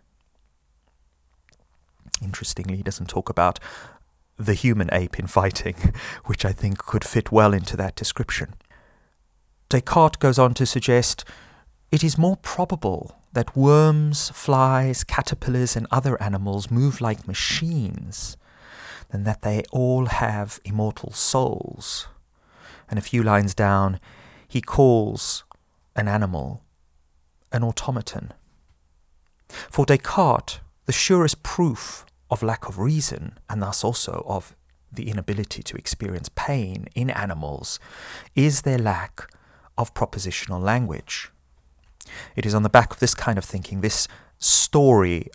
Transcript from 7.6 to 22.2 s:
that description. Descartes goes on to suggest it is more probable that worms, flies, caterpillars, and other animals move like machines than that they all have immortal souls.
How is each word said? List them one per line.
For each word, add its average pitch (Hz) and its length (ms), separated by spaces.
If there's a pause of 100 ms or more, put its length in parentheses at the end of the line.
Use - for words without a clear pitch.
that 95 180
description. - 600 (1120)
Descartes 156 500
goes 131 220
on 127 160
to 131 100
suggest - 600 (640)
it 156 120
is 160 140
more 180 200
probable - 800 (180)
that - 220
worms, 151 760
flies, 131 720
caterpillars, 123 720
and 113 160
other 127 300
animals 101 480
move 127 320
like 110 260
machines - 1120 (720)
than 101 140
that 107 180
they 104 300
all 127 340
have 107 580
immortal 107 480
souls. - 960 (840)